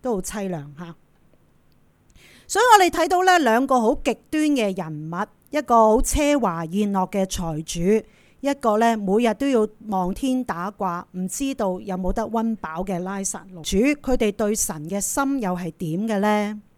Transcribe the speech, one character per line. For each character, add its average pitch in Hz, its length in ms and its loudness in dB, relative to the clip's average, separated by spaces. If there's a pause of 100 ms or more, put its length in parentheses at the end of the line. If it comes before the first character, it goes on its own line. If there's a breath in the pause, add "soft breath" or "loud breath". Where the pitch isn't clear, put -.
都 247 140 -2
好 185 60 -4
凄 196 280 -6
涼 156 180 -8 (100)
吓。 170 180 -14 (1500 soft breath)
所 - 120 -2
以 480 140 6
我 403 100 8
哋 339 60 4
睇 339 180 0
到 359 160 2
呢， 359 160 6
兩 247 280 4
個 262 120 4
好 220 160 2
極 233 220 -2 (120)
端 302 140 0
嘅 240 320 2
人 160 360 -8
物， 185 160 -4 (240)
一 302 100 -2
個 247 140 2
好 220 260 8
奢 294 380 2
華 170 260 -2
宴 202 260 -2
樂 190 180 0
嘅 196 160 0
財 165 360 -6
主， 185 440 0 (360 soft breath)
一 277 140 -2
個 220 240 0
呢， 233 180 4
每 202 260 0
日 220 120 2
都 277 120 -2
要 233 180 2 (220)
望 185 240 -2
天 254 320 -2
打 180 280 -6
卦， 175 440 -6
唔 185 120 -4
知 269 260 -6
道 185 260 -2
有 202 160 -6
冇 185 160 -2
得 226 120 -2
溫 226 340 -2
飽 160 260 -8
嘅 185 160 -4
拉 196 240 -6
撒 190 280 -8
路。 175 100 -16
主， 190 160 -2
佢 269 400 2
哋 214 140 2
對 208 240 -2
神 156 340 -6
嘅 196 100 -4
心 277 400 -2
又 185 160 -2
係 175 160 -6
點 180 360 -4
嘅 208 120 0
呢？ 208 420 0 (160)